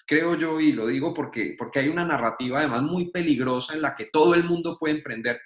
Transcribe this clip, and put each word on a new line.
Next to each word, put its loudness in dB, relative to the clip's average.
creo 2
yo, -2
y 4
lo -2
digo -2
porque, -6
porque -4
hay 2
una 0
narrativa -2
además 0
muy -2
peligrosa 0
en -4
la -2
que -10
todo 6
el 4
mundo -2
puede 0
emprender, -4